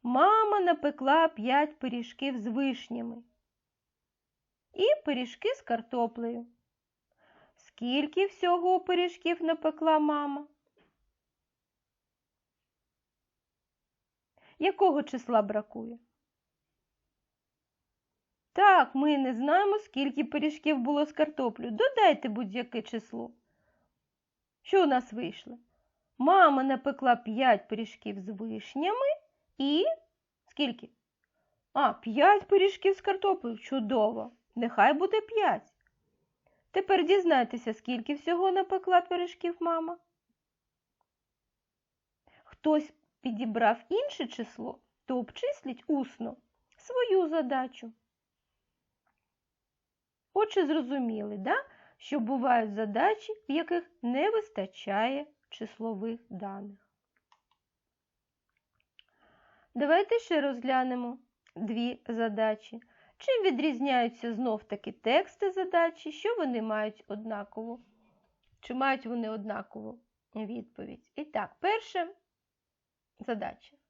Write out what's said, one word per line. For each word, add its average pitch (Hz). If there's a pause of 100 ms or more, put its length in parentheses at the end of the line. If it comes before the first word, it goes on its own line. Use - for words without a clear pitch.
Мама 403
напекла 320
п'ять 294
пиріжків 247
з 208
вишнями 233 (1500)
і 392 (180)
пиріжки 269
з -
картоплею. 233 (1080)
Скільки 294
всього 359
пиріжків 349
напекла 320
мама? 294 (4000)
Якого 359
числа 240
бракує? 226 (2500)
Так, 370
ми 285
не 262
знаємо, 370
скільки 277
пиріжків 302
було 285
з 302
картоплею. 247
Додайте 415
будь-яке 226
число. 233 (1300)
Що 381
у 330
нас 254
вийшло? 240 (600)
Мама 302
напекла 269
п'ять 226
пиріжків 214
з 185
вишнями 226 (520)
і 294 (640)
скільки? - (840)
А, 269
п'ять 339
пиріжків 392
з -
картоплею. 381
Чудово! 226 (220)
Нехай 233
буде 381
п'ять. 427 (960)
Тепер 381
дізнайтеся, 294
скільки 240
всього 349
напекла 381
пиріжків 349
мама. 330 (2500)
Хтось 302 (280)
підібрав 226 (120)
інше 427
число, - (260)
то 254
обчисліть 269
усно 254 (400)
свою 453
задачу. 262 (2500)
Отже, 403
зрозуміли, 240
да, 330 (320)
що -
бувають 233
задачі, 247 (160)
в 269
яких 339 (120)
не 269
вистачає 254 (280)
числових 226 (100)
даних. 196 (2750)
Давайте 349
ще 330
розглянемо 254 (380)
дві 233
задачі. 220 (380)
Чим 494
відрізняються 254
знов-таки 214
тексти 370
задачі, 339
що 453
вони 254
мають 214
однакову, 220 (800)
чи -
мають 269
вони 233
однакову 214 (360)
відповідь? 214 (120)
І 302
так, 226
перша 381 (1120)
задача. - (120)